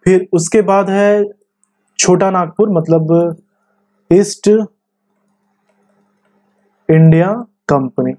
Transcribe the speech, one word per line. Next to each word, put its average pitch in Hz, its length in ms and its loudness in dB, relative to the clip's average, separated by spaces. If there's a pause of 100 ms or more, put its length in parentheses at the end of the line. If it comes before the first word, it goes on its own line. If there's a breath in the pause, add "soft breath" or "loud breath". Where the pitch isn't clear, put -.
फिर 185 280 0
उसके 180 300 0
बाद 196 260 -2
है 208 340 0 (720)
छोटा 185 320 0
नागपुर, 185 400 -2
मतलब 165 680 0 (760)
ईस्ट 196 380 0 (2500)
इंडिया 160 440 4 (360)
कंपनी। 131 500 -4